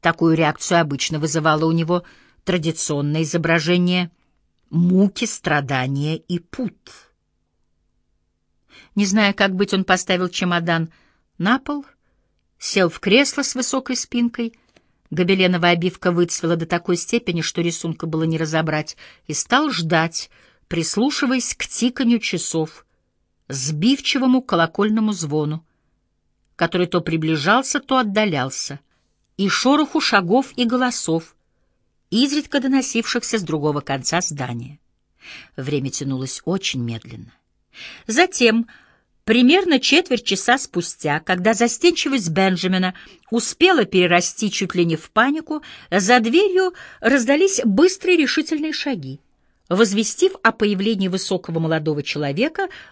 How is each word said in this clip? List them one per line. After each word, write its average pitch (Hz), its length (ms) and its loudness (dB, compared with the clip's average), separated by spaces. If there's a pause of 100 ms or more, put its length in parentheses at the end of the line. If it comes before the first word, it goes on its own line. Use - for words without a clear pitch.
Такую 165 340 2
реакцию 165 460 2
обычно 147 380 -4
вызывало 156 460 0
у 160 60 2
него 165 320 0 (400)
традиционное 156 800 -2
изображение 170 880 0 (580)
муки, 185 560 2
страдания 143 920 -2
и 175 220 -6
пут. - 360 -10 (2250)
Не 202 120 2
зная, 202 280 2
как 196 220 0
быть, 196 180 0
он 190 100 0
поставил 185 440 0
чемодан 170 640 -2 (460)
на 220 220 2
пол, 285 260 -8 (760)
сел 185 300 0
в - 100 -10
кресло 262 420 2
с - 140 -4
высокой 262 400 -4
спинкой — 240 580 -4 (560)
Гобеленовая 180 600 2
обивка 175 400 0
выцвела 170 440 0
до 165 100 -6
такой 170 320 -2
степени, 185 440 -2
что - 200 -4
рисунка 165 440 -4
было 160 180 -2
не 160 140 0
разобрать, 156 600 -2 (300)
и 151 60 -6
стал 277 380 0
ждать, 165 580 -2 (380)
прислушиваясь 240 880 -2
к - 120 -8
тиканью 240 520 0
часов, - 680 -6 (640)
сбивчивому 247 920 0
колокольному 208 720 0
звону, 156 520 -4 (880)
который 180 320 0
то 180 140 0
приближался, 160 800 0
то - 180 0
отдалялся, 190 840 -2 (580)
и 190 120 0
шороху 294 500 2
шагов 208 560 2
и 247 80 0
голосов, 240 720 -2 (720)
изредка 277 520 0
доносившихся 254 760 -2
с 196 60 -4
другого 151 380 -2
конца 139 400 -4
здания. 131 580 -8 (800)
Время 139 320 -4
тянулось 131 560 -6
очень 175 360 -4
медленно. 117 520 -10 (760)
Затем... 233 600 2 (580)
Примерно 254 540 4
четверть 277 440 2
часа 240 340 0
спустя, 160 600 -4
когда 185 340 0
застенчивость 247 760 0
Бенджамина 185 640 0 (360)
успела 285 540 2
перерасти 180 640 2
чуть - 260 -6
ли 175 100 2
не 165 100 0
в - 160 -12
панику, 294 500 0 (300)
за 202 300 4
дверью 359 520 2 (280)
раздались 277 640 2
быстрые 339 520 4
решительные 311 540 0
шаги, 151 480 -6 (480)
возвестив 214 760 0
о 226 100 4
появлении 202 560 0
высокого 185 500 -4
молодого 156 440 -2
человека 208 680 -4 (220)